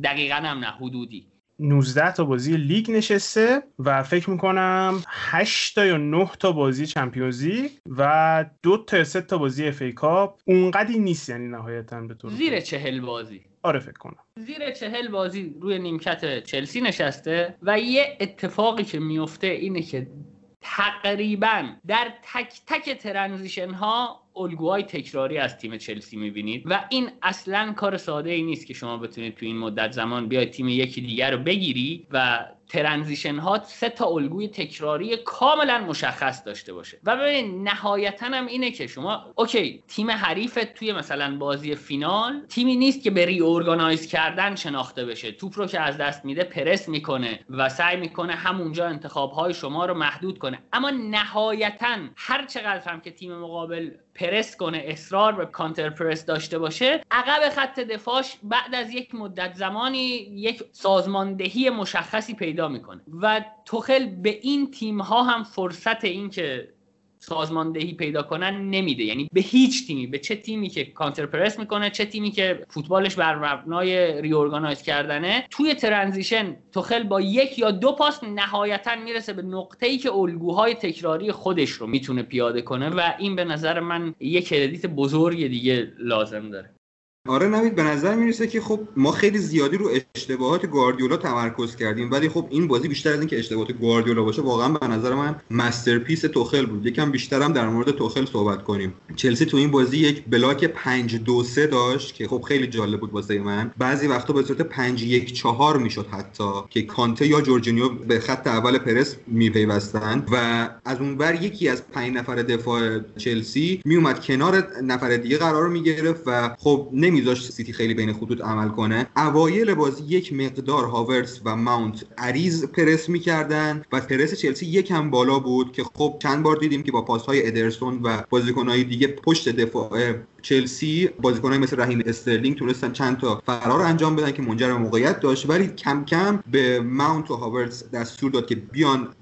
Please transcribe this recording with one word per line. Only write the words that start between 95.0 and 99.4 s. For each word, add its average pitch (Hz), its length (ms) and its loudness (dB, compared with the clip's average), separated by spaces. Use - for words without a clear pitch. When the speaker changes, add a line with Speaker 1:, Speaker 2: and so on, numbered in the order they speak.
Speaker 3:
من 147 260 -2
مسترپیس 120 680 2
توخل 127 460 2
بود. 107 200 -4
یکم 147 240 2
بیشتر 135 320 0
هم 147 100 4
در 120 160 2
مورد 120 220 2
توخل 131 340 0
صحبت 104 400 0
کنیم. 98 300 -2
چلسی 127 300 4